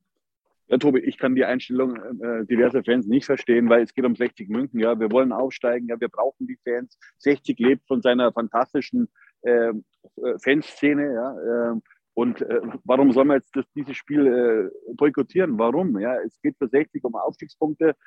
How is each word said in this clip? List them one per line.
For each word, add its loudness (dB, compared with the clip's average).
Ja, 2
Tobi, 2
ich -4
kann 0
die 2
Einstellung, -2
äh, -4
diverser 2
Fans 0
nicht 0
verstehen, 2
weil 6
es -4
geht -2
um 0
sechzig -6
München, -4
ja. 2
Wir -2
wollen 4
aufsteigen, -4
ja, -8
wir -2
brauchen -4
die -12
Fans. -6
Sechzig -2
lebt 2
von -2
seiner 2
fantastischen, -2
ähm, 0
äh, -6
Fanszene, 0
ja, -4
ähm, -6
und, -2
äh, -2
warum 4
soll 4
man 4
jetzt -8
das, -2
dieses -10
Spiel, 0
äh, 0
boykottieren? 0
Warum? 0
Ja, -2
es -10
geht -4
für -2
sechzig -2
um -6
Aufstiegspunkte. -2